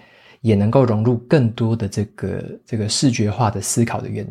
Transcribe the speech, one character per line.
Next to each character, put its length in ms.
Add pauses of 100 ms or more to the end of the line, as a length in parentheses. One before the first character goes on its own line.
(420)
也 140
能 160
够 120
融 200
入 160 (100)
更 220
多 240
的 120
这 180
个， 380 (220)
这 140
个 100
视 220
觉 180
化 220
的 100
思 240
考 160
的 80
元 220